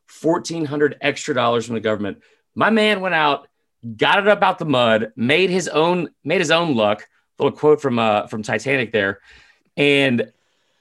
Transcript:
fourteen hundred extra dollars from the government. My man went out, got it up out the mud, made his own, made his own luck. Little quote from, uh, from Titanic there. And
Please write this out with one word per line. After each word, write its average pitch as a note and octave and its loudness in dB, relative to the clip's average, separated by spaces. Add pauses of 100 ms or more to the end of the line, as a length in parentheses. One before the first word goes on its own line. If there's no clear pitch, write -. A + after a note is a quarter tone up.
fourteen E3 -4
hundred D3 -2
extra C#3+ -4
dollars A#2+ 0
from A#2 -8
the A2 -6
government. G#2 -4 (320)
My E3 0
man G#3+ 2
went F#3 -4
out, D3 -2 (480)
got D3+ 2
it G3 0
up G3 2
out F#3+ 2
the E3 -6
mud, A#2 2
made D#3+ 2
his F3+ -2
own, E3+ 0 (120)
made E3 -2
his D#3+ 0
own E3 2
luck. G#2+ 0 (300)
Little C#3 0
quote D3 4
from, B2 -2
uh, G#2+ 2
from A2 -10
Titanic A#2+ -4
there. G2 -2 (560)
And C#3 2 (480)